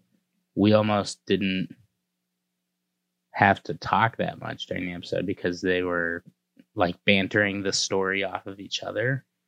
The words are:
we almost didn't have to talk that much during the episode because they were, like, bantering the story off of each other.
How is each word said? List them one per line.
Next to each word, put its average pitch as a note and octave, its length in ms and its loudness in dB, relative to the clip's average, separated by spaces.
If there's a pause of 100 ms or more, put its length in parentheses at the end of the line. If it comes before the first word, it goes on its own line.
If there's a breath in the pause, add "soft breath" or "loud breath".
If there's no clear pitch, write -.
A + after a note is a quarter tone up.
(540)
we G#2 180 6
almost G#2+ 540 2
didn't F#2+ 480 0 (1600)
have G2 320 4
to - 100 -6
talk G#2+ 420 0
that F2 240 -4
much E2 260 -10
during F#2 200 -6
the F2+ 80 -8
episode F2 320 -6
because F2+ 340 -4
they F2+ 220 0
were, E2+ 420 -2 (500)
like, F2 300 0
bantering G2+ 580 2
the F#2+ 100 -2
story F#2+ 520 -2
off F#2+ 220 -8
of G2 140 -14
each - 220 -8
other. A2 420 -4 (240)